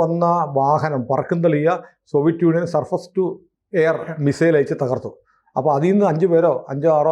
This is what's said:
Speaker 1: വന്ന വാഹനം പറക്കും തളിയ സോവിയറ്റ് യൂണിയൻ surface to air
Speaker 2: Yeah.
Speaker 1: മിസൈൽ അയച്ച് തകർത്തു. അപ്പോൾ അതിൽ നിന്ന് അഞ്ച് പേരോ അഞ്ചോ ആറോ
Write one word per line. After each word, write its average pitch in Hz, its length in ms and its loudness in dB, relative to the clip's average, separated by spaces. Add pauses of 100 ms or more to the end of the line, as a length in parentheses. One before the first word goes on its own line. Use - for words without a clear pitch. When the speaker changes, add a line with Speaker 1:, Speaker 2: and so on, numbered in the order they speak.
Speaker 1:
വന്ന 170 200 -2 (360)
വാഹനം 139 520 0
പറക്കും 151 320 -2
തളിയ 151 240 2 (440)
സോവിയറ്റ് 165 340 0
യൂണിയൻ 165 280 0
surface 156 320 -4 (100)
to 185 100 0 (580)
air 160 160 2
Speaker 2:
Yeah. 165 260 -12
Speaker 1:
മിസൈൽ 160 320 2
അയച്ച് 139 240 0
തകർത്തു. 120 280 -4 (480)
അപ്പോൾ 151 180 0
അതിൽ 165 140 0
നിന്ന് 202 200 2
അഞ്ച് 160 220 0
പേരോ 165 180 4 (200)
അഞ്ചോ 143 260 -2
ആറോ 151 160 2